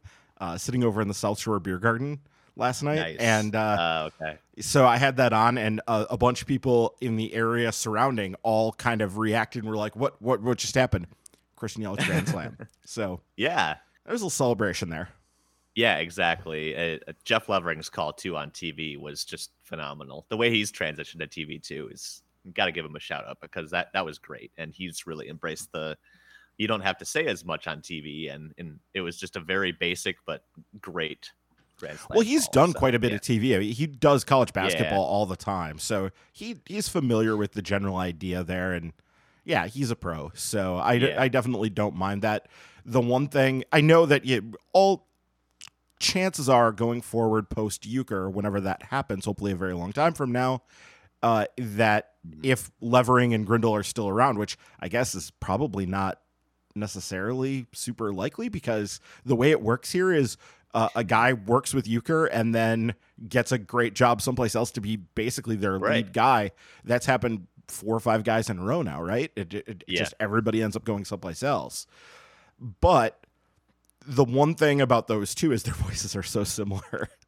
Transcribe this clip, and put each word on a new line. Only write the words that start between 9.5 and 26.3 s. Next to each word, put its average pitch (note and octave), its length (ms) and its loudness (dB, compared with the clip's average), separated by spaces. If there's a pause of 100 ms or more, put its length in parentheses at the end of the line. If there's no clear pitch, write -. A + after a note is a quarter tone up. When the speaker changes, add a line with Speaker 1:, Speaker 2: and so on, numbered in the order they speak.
Speaker 1:
and A2 80 -6
were G#2+ 80 -2
like, G#2 160 -4
"What, C3 260 -4
what, A2 220 0
what A#2+ 160 0
just - 160 -4
happened?" A2+ 320 2 (500)
Christian A2 260 -10
Yelich G2+ 220 -4
grand - 240 0
slam. A2 300 -6 (140)
Speaker 2:
<laughs> - 120 -20
Speaker 1:
So F#2+ 380 -6 (140)
Speaker 2:
Yeah. G#2+ 400 0 (280)
Speaker 1:
there - 80 -12
was A#3 80 -4
a G#3 40 -6
little E3 60 -6
celebration G#2 600 0
there. E2 180 -8 (680)
Speaker 2:
Yeah, A2 220 2
exactly. E2 800 -2
Uh, E2 220 -4 (100)
uh, E2 40 -12 (120)
Jeff A2 240 0
Levering's E2+ 400 -2
call, D2+ 240 -6
too, F2 240 -8
on D2+ 140 -8
T E2 220 -8
V D2+ 260 -10
was D2+ 260 -10
just - 280 -14 (100)
phenomenal. D2 680 -12
The A2 80 -4
way A#2 140 4
he's G#2+ 200 2
transitioned D#2 500 -6
to D2+ 60 -6
T D#2 180 -10
V, D2+ 160 -12
too, C#2+ 300 -12
is, - 320 -18 (300)
gotta F#2 200 0
give D#2+ 120 -6
him D2 120 -14
a D2+ 40 -16
shout - 260 -10
out, - 140 -14
because D#2+ 300 -12
that, F2 240 -2
that F#2+ 100 -2
was D2+ 140 -10
great. - 400 -18
And D#2+ 160 -12
he's F2+ 320 -12
really D#2 240 -10
embraced D#2+ 420 -10
the, D#2 240 -8 (600)